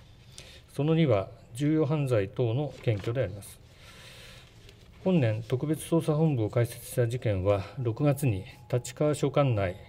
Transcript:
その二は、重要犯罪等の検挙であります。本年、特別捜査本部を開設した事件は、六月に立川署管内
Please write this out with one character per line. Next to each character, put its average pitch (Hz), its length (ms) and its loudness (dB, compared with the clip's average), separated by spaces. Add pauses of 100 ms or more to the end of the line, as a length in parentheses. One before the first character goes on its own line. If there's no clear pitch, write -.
(720)
そ 139 120 -4
の 160 100 4
二 160 120 4
は、 101 220 2 (260)
重 143 180 0
要 156 140 4
犯 147 220 0
罪 104 200 2
等 117 240 0
の 143 300 -2
検 110 140 2
挙 104 160 -4
で 117 100 -2
あ 101 40 -2
り 90 60 -6
ま 104 100 -12
す。 - 180 -20 (1400)
本 185 160 4
年、 110 260 0
特 131 200 -2
別 156 220 -4
捜 165 160 2
査 160 100 2
本 156 200 2
部 113 100 0
を 101 60 -2
開 120 160 2
設 - 180 -10
し - 120 -10
た 120 100 2
事 120 140 -4
件 95 240 0
は、 98 200 2 (140)
六 117 240 -2
月 143 240 2
に 98 180 0 (280)
立 123 220 -4
川 151 200 0
署 143 160 0
管 135 240 2
内 95 220 0 (120)